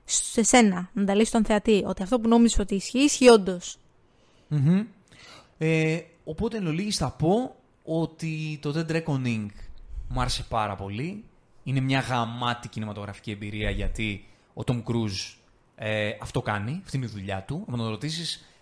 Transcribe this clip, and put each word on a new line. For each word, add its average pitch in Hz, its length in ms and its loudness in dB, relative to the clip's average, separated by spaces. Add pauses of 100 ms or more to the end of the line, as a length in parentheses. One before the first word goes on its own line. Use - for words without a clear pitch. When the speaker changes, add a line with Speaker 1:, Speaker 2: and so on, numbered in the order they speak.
Speaker 1:
σε - 380 0
σένα, 202 500 6
να 202 120 -2
τα 196 100 2
λέει 214 100 4
στον 226 200 2
θεατή, 208 420 4
ότι 190 160 -4
αυτό 220 180 0
που 220 80 0
νόμιζες 233 300 6
ότι 202 160 0
ισχύει, 196 240 -2
ισχύει 269 300 6
όντως. 185 480 6 (720)
Speaker 2:
Μμμ. 151 340 4 (760)
Ε, 160 400 2 (260)
οπότε 202 320 -4
εν 196 100 -4
ολίγης 190 300 -2
θα 131 140 -2
πω 202 460 0 (280)
ότι 156 800 -4
το 147 140 -4
Dead 160 160 -2
Reckoning 131 540 -2 (640)
μου 127 120 -4
άρεσε 123 280 -2
πάρα 107 280 -2
πολύ. 127 480 -8 (380)
Είναι 131 180 -2
μια 135 200 2
γαμάτη 120 680 -2
κινηματογραφική 104 640 -10
εμπειρία 104 400 -4
γιατί 101 540 -2 (300)
ο 120 120 -8
Tom 120 180 0
Cruise, 113 500 -2 (420)
ε, 107 340 -2 (100)
αυτό - 220 -6
κάνει, 113 420 -4
αυτή - 120 -6
είναι 127 100 -4
η - 20 -4
δουλειά 98 340 -8
του. 175 280 -8
Αν 123 80 -4
τον 113 100 -4
ρωτήσεις, 151 560 -6 (160)